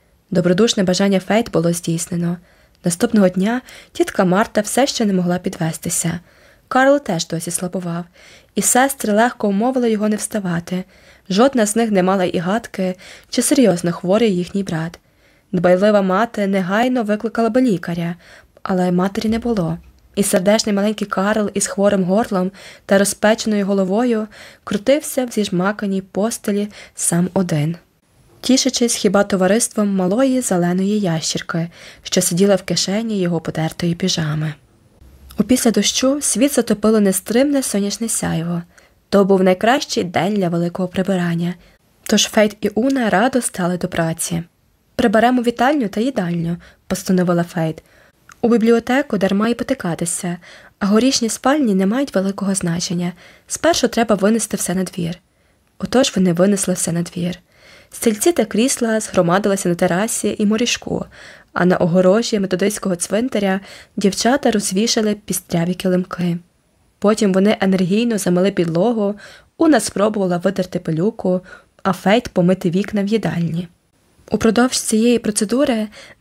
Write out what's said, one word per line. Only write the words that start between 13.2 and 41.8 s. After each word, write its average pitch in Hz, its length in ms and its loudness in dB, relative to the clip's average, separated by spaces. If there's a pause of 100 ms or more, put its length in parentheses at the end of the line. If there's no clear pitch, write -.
чи - 120 0
серйозно 196 500 2
хворий 202 440 2
їхній 180 280 -4
брат. 170 360 -6 (520)
Дбайлива 185 500 4
мати 196 460 0
негайно 202 560 0
викликала 214 460 -2
би 240 120 2
лікаря, 175 540 -2 (480)
але 180 280 0
матері 196 380 0
не 220 100 0
було. 190 380 -2 (380)
І 202 80 0
сердечний 202 520 2
маленький 208 320 -2
Карл 202 460 -2
із 196 140 -2
хворим 202 360 2
горлом 185 480 0 (340)
та 196 120 2
розпеченою 208 680 0
головою 208 640 0 (360)
крутився 262 640 0
в 240 60 -10
зіжмаканій 196 680 -2
постелі 202 680 -4 (280)
сам 175 380 0
один, 170 420 0 (640)
тішачись 254 540 0
хіба 202 280 2
товариством 202 720 0
малої 254 460 2
зеленої 190 580 0
ящірки, 165 720 -4 (340)
що - 180 0
сиділа 190 340 4
в 185 80 -4
кишені 208 560 -2
його 175 200 0
потертої 165 560 -4
піжами. 156 580 -4 (840)
Опісля 247 340 2
дощу 262 500 0
світ 277 320 0
затопило 220 460 2
нестримне 247 640 2
сонячне 202 460 -4
сяйво. 170 520 -4 (480)
То 202 160 4
був 190 180 4
найкращий 214 600 2
день 175 300 -2
для 190 160 0
великого 175 400 -2
прибирання. 175 640 -2 (500)